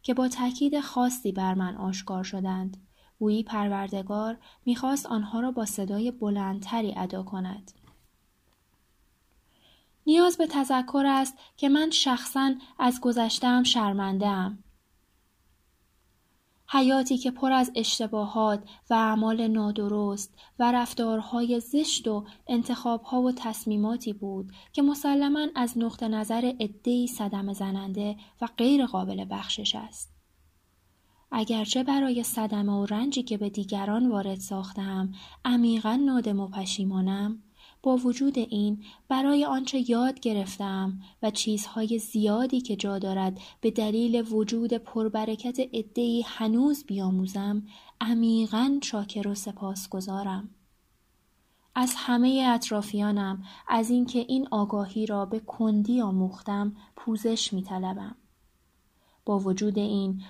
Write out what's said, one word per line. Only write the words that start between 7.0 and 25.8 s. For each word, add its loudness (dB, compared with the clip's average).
کند. -8
نیاز 6
به 2
تذکر 0
است 2
که 2
من 6
شخصاً 2
از 2
گذشته‌ام 2
شرمنده‌ام. 2
حیاتی 4
که -2
پر 0
از 4
اشتباهات 0
و 2
اعمال 2
نادرست 0
و 4
رفتارهای 0
زشت 0
و -2
انتخاب‌ها 0
و 4
تصمیماتی -2
بود -8
که 0
مسلماً 2
از -2
نقطه -2